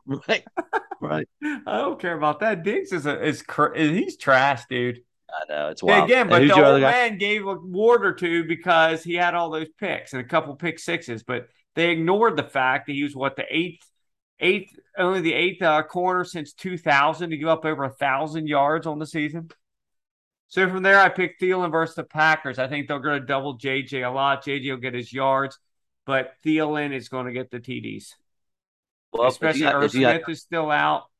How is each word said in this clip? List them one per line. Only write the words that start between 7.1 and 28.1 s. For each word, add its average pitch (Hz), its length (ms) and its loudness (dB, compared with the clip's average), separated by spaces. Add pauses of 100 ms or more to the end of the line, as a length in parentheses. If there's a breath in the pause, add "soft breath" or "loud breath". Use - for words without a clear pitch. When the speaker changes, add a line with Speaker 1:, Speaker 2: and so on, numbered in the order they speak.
Speaker 2:
gave 202 300 -2
a 196 60 -4
ward 196 520 2
or 180 80 0
two 170 300 -2
because 160 580 2
he 170 120 -8
had 175 200 0
all 170 160 -2
those 156 200 -6 (100)
picks - 320 -6
and 127 100 -6
a 120 60 -12
couple 160 300 0
pick 165 220 -6
sixes, 165 440 -6
but 120 240 -6 (280)
they 170 160 2
ignored 185 440 2
the 143 80 -2
fact 135 440 -2
that 147 60 -6
he 143 100 -4
was, 143 120 -6
what, 135 220 -4
the - 120 -6
eighth, 165 400 -6 (520)
eighth, 190 360 -2 (200)
only 185 240 0
the 160 120 0
eighth, 170 280 -2
uh, 156 220 4
corner 180 420 -2
since 165 260 -12
two 180 260 -8
thousand 156 520 2
to 156 80 -4
give 147 100 -6
up 160 160 2
over 151 220 -2
a 135 40 -4
thousand 147 580 -2
yards 147 380 2
on 151 140 -6
the 156 80 -8
season. 160 400 -6 (1000)
So 190 200 2
from 185 140 -4
there, 196 160 8
I 190 100 8
picked - 320 -4
Thielen 185 300 0
versus 160 240 0
the 160 80 -8
Packers. 156 560 0
I 131 80 -2
think 143 220 -8
they're 143 100 -4
gonna 143 220 -2
double 135 320 -4
J 135 300 -6
J 131 180 -8
a 123 100 -4
lot. 135 320 0
J 143 160 -6
J 135 120 -8
will 131 80 -8
get 123 140 -8
his 120 200 -10
yards, 135 440 0 (480)
but 135 280 -4 (120)
Thielen 151 480 0
is 123 140 -10
gonna 127 240 -8
get 127 200 -10
the 123 100 -12
T 123 180 -10
Ds. 107 340 -14 (1000)